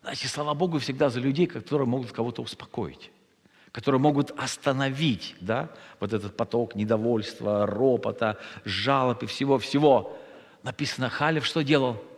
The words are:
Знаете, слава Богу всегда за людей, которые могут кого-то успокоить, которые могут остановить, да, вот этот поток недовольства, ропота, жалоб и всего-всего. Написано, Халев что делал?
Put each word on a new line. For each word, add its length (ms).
Знаете, 260
слава 260
Богу 240
всегда 320
за 80
людей, 300
которые 400
могут 240
кого-то 280
успокоить, 720
которые 280
могут 380
остановить, 1000
да, 300
вот 140
этот 240
поток 400
недовольства, 880
ропота, 720
жалоб 600
и 20
всего-всего. 920
Написано, 480
Халев 340
что 200
делал? 360